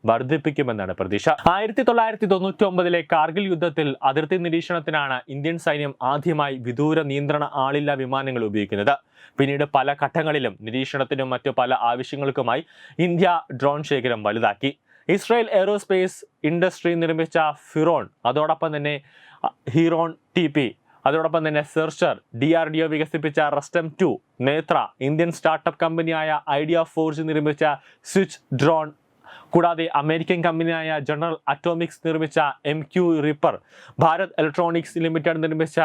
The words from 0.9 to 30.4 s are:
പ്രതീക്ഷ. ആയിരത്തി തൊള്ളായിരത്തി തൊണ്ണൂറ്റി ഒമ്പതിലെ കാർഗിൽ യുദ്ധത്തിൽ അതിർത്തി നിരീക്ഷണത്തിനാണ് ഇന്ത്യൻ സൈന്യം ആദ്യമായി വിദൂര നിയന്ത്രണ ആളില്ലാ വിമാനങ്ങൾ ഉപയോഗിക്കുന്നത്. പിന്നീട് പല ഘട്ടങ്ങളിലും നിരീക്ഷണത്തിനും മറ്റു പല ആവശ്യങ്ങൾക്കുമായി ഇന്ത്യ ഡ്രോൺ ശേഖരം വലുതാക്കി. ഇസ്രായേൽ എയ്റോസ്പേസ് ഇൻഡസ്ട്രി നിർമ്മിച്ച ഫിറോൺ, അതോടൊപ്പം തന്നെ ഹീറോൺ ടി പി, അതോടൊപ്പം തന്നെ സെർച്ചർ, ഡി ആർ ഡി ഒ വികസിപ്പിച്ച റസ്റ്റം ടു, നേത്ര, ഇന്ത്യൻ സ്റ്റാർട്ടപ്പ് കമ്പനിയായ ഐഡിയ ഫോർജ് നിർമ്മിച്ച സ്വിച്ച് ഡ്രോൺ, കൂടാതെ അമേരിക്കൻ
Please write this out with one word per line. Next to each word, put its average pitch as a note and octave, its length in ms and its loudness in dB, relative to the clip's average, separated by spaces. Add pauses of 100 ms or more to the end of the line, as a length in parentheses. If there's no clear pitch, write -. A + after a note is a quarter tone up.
പ്രതീക്ഷ. F#2+ 340 -2 (220)
ആയിരത്തി G#3+ 320 0
തൊള്ളായിരത്തി A3+ 440 2
തൊണ്ണൂറ്റി F#3+ 380 2
ഒമ്പതിലെ F3 480 0
കാർഗിൽ D#3+ 300 0
യുദ്ധത്തിൽ D#3+ 600 -2
അതിർത്തി D3+ 340 0
നിരീക്ഷണത്തിനാണ് D#3+ 920 -2
ഇന്ത്യൻ C#3+ 300 -4
സൈന്യം D3 440 -2
ആദ്യമായി C#3+ 540 0
വിദൂര C#3 460 0
നിയന്ത്രണ C#3+ 520 -2
ആളില്ലാ C#3+ 400 0
വിമാനങ്ങൾ C3 500 -4
ഉപയോഗിക്കുന്നത്. G#2 520 0 (420)
പിന്നീട് C#3 260 0 (100)
പല C#3 280 2
ഘട്ടങ്ങളിലും D3 580 -2
നിരീക്ഷണത്തിനും C3 720 -4
മറ്റു B2+ 280 -2
പല B2+ 160 2
ആവശ്യങ്ങൾക്കുമായി B2+ 920 -2 (340)
ഇന്ത്യ F3 420 2 (120)
ഡ്രോൺ C#3+ 300 0
ശേഖരം B2 400 -2
വലുതാക്കി. G#2+ 560 0 (300)
ഇസ്രായേൽ A3+ 440 0
എയ്റോസ്പേസ് G3 720 0 (200)
ഇൻഡസ്ട്രി E3+ 500 0
നിർമ്മിച്ച E3 440 0 (340)
ഫിറോൺ, D#3 360 2 (180)
അതോടൊപ്പം D3+ 500 0
തന്നെ D3 240 -4 (680)
ഹീറോൺ E3 440 2 (220)
ടി F3 100 4
പി, C#3+ 300 0 (300)
അതോടൊപ്പം D#3+ 420 0
തന്നെ D3+ 140 0
സെർച്ചർ, D#3 580 -2 (180)
ഡി C#3 140 2
ആർ E3 160 2
ഡി D#3 100 -2
ഒ D#3+ 80 2
വികസിപ്പിച്ച D#3 540 -2
റസ്റ്റം D3+ 600 -2
ടു, D3+ 200 2 (200)
നേത്ര, C#3+ 460 2 (140)
ഇന്ത്യൻ D#3 320 0
സ്റ്റാർട്ടപ്പ് D#3+ 500 0
കമ്പനിയായ D#3+ 580 -2 (100)
ഐഡിയ D#3 380 2
ഫോർജ് D#3+ 340 -2
നിർമ്മിച്ച D3+ 420 0 (400)
സ്വിച്ച് - 520 0
ഡ്രോൺ, D3+ 360 2 (580)
കൂടാതെ E3+ 440 2
അമേരിക്കൻ D#3+ 500 0